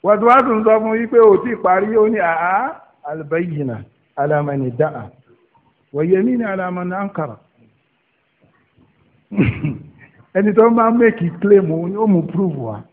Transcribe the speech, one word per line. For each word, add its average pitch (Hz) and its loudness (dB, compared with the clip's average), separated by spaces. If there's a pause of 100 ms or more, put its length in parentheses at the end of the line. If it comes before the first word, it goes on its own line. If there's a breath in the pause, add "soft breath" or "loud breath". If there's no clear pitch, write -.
Wọ́n 208 2
ti 226 0
wá 240 6
tún 240 0
sọ 220 4
fún 220 -2
yí 233 -4
pé 233 2
ò 220 8
tí 247 -4
ì 220 -4
parí, 190 0
ó 214 4
ní, 220 -2
"Àá, 180 -2 (300)
al-bayyina 147 -6 (400)
ala 147 0
man 139 -4
idda'a, 123 -4 (920)
wa 147 -4
yamina 220 0
ala 185 -6
man 180 -8
ankara." 185 -8 (2000)
<laughs> - -6
Ẹni 202 2
tó 220 4
máa 233 2
make 233 2 (120)
claim 196 4
òun 165 -4
yóò 214 -2
mú 180 4
proof 170 -2
wá. 117 -8 (180)